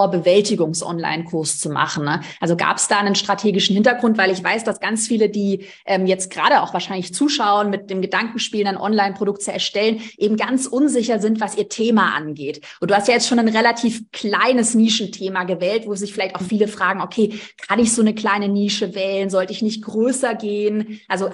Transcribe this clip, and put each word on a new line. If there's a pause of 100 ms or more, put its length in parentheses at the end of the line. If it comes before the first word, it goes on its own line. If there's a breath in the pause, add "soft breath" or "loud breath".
(540)
Trauerbewältigungs-Online-Kurs
zu
machen,
ne? (200 loud breath)
Also
gab's
da
einen
strategischen
Hintergrund?
Weil
ich
weiß,
dass
ganz
viele,
die, (200 loud breath)
ähm,
jetzt
gerade
auch
wahrscheinlich
zuschauen,
mit
dem
Gedankenspiel
ein
Online-Produkt
zu
erstellen, (160 loud breath)
eben
ganz
unsicher
sind,
was
ihr
Thema
angeht. (160 loud breath)
Und
du
hast
ja
jetzt
schon
ein
relativ
kleines
Nischenthema
gewählt,
wo
sich
vielleicht
auch
viele
fragen,
okay, (280 loud breath)
kann
ich
so
eine
kleine
Nische
wählen?
Sollte
ich
nicht
größer
gehen?
Also